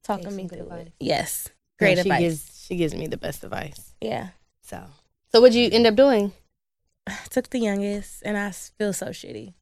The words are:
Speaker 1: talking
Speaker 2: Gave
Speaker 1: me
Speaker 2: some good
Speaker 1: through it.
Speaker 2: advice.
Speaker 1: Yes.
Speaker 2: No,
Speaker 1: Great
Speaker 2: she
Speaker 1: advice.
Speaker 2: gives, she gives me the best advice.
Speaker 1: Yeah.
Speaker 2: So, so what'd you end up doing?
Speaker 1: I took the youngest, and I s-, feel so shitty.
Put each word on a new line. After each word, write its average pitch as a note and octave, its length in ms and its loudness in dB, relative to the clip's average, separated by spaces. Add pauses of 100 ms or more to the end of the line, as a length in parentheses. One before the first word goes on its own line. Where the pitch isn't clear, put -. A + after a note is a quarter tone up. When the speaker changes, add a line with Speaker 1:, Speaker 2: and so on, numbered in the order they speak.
Speaker 1:
talking G3+ 220 -6
Speaker 2:
Gave G3+ 80 -10
Speaker 1:
me F#3+ 100 -10
Speaker 2:
some F3 40 -10
good E3+ 120 -14
Speaker 1:
through - 80 -14
it. E3+ 120 -14
Speaker 2:
advice. E3+ 200 -20
Speaker 1:
Yes. - 500 -4 (300)
Speaker 2:
No, G#3 60 4
Speaker 1:
Great F#3+ 120 6
Speaker 2:
she F3+ 40 2
Speaker 1:
advice. F3 200 2
Speaker 2:
gives, - 460 -4
she F#3 100 -8
gives D#3+ 180 -2
me - 120 -8
the - 100 -8
best - 260 -10
advice. - 580 -12
Speaker 1:
Yeah. - 280 -8 (320)
Speaker 2:
So, - 200 -16 (500)
so A3+ 100 8
what'd B3 140 10
you A#3+ 160 4
end A3+ 160 6
up G#3+ 80 4
doing? A3 360 4 (760)
Speaker 1:
I G3 80 -10 (140)
took - 200 -4
the B3+ 100 -4
youngest, G3+ 640 -4
and G#3 120 -4
I G3+ 100 -4
s-, - 300 -14
feel G#3 140 -2
so - 160 -8
shitty. - 540 -14